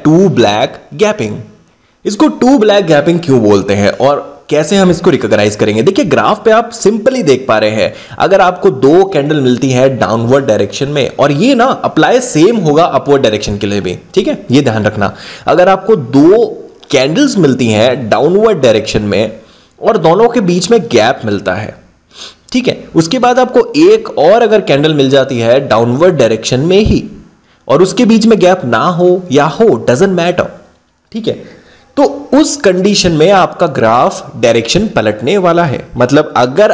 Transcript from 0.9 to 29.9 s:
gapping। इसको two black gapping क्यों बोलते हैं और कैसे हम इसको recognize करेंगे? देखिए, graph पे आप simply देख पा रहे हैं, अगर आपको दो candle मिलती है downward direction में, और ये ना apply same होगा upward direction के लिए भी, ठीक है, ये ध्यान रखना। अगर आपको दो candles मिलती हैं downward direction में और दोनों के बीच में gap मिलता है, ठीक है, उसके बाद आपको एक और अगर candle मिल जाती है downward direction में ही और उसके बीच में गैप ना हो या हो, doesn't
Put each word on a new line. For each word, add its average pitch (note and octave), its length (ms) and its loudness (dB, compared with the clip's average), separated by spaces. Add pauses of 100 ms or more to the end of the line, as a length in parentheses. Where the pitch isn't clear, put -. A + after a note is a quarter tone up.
gapping। C#3+ 440 -4 (680)
इसको G#3 220 0
two C4 300 2
black G#3 280 2
gapping D#3+ 340 0
क्यों C3+ 220 2
बोलते G2+ 320 0
हैं G2+ 160 0
और - 440 -2 (160)
कैसे D#3 260 0
हम F#3+ 160 2
इसको F3 180 0
recognize G#2+ 460 0
करेंगे? G#2+ 280 0
देखिए, A#3 220 0
graph C3 400 0
पे A3 60 4
आप A3+ 180 0
simply A#3 540 -2
देख C#3 240 0
पा A2 100 0
रहे G#2+ 120 0
हैं, G#2+ 240 -2 (260)
अगर F#3+ 220 2
आपको F#3 280 0
दो D3+ 360 2
candle D#3 360 -2
मिलती B2+ 300 0
है B2+ 260 2
downward A#2 480 0
direction G#2 420 -2
में, C#3+ 300 -4
और C#3+ 140 0
ये G#3 240 2
ना A#3 100 2
apply G3+ 540 0
same A3+ 380 0
होगा D#3 260 2
upward C#3 380 0
direction G#2+ 360 -2
के G#2 100 -4
लिए G2+ 140 -4
भी, F2+ 160 -6 (160)
ठीक G#3 140 0
है, - 240 -6
ये C3+ 100 4
ध्यान A2 240 -2
रखना। G#2+ 260 -2 (360)
अगर F3+ 220 2
आपको F#3+ 260 0
दो D#3 500 2 (460)
candles E3+ 460 0
मिलती B2+ 300 2
हैं A2+ 420 0
downward F3 520 0
direction A2 400 0
में G#2 300 -2 (500)
और - 160 0
दोनों F3 320 2
के A#3+ 120 -2
बीच F#3 300 -2
में A#3 100 4
gap A#2 440 0
मिलता G2+ 280 -4
है, - 220 -10 (760)
ठीक B3+ 160 -2
है, - 160 -6 (120)
उसके E3+ 240 0
बाद B3 200 2
आपको B3 360 2
एक F#3+ 420 2
और F#3+ 240 4
अगर G#3+ 200 2
candle D3+ 320 0
मिल C3+ 160 0
जाती C3 300 0
है A#2 280 2
downward B2 480 0
direction B2+ 440 -2
में F3+ 200 2
ही G#3 240 0 (640)
और C#3 140 2
उसके F#3+ 240 0
बीच A3 200 2
में A3 140 4
गैप F3+ 260 2
ना A#2 220 -2
हो F3+ 340 0 (100)
या A#3+ 140 2
हो, D#3+ 200 0 (240)
doesn't F3+ 280 0